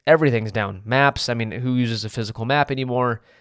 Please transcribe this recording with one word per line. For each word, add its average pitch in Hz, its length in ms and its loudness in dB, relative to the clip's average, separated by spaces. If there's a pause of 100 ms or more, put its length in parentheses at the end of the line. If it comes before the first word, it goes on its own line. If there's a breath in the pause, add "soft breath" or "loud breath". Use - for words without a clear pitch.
everything's 123 460 4
down. 98 320 -4
Maps, 139 440 2
I 120 60 0
mean, 113 160 -4
who 123 240 -2
uses 113 300 0
a 107 40 -6
physical 113 360 -6
map 143 260 0
anymore? 123 500 -2 (200 soft breath)